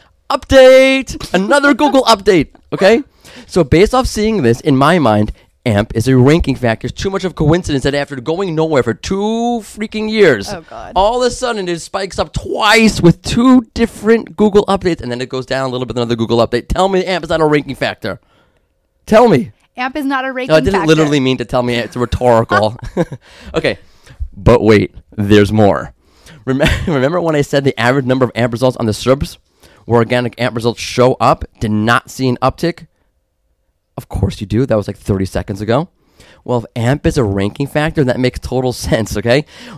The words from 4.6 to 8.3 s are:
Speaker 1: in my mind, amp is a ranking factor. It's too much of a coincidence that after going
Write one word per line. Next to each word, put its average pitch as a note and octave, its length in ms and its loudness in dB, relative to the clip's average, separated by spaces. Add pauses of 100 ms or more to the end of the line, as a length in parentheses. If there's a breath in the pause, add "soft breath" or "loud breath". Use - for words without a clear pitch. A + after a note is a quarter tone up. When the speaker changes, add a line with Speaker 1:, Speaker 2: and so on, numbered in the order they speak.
Speaker 1:
in D3 140 0
my D3+ 220 2
mind, G#2+ 320 2 (360 soft breath)
amp G#2 280 -2
is A2+ 140 -2
a C3 80 4
ranking C#3 400 4
factor. A#2 300 -4
It's - 120 -10
too G3 120 -4
much F#3+ 140 -6
of E3 80 -6
a - 20 -20
coincidence D#3 500 0
that C#3 100 -2
after C#3+ 220 -6
going D#3+ 380 -6